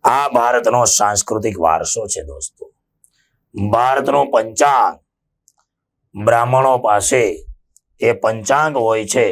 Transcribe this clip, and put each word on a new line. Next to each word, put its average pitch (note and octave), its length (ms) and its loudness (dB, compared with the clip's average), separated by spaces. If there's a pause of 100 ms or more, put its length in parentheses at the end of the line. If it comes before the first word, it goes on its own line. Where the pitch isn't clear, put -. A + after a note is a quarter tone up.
આ C3+ 220 2 (100)
ભારતનો A#2+ 480 2 (140)
સાંસ્કૃતિક G#2 680 -2
વારસો E2 480 -2
છે D2 200 -10
દોસ્તો. - 300 -18 (920)
ભારતનો B2+ 680 0 (120)
પંચાંગ, A2+ 680 2 (1160)
બ્રાહ્મણો A#2+ 600 2 (100)
પાસે G#2+ 380 2 (760)
એ A#2 200 2
પંચાંગ B2+ 540 0 (100)
હોય A2+ 260 0
છે B2 200 2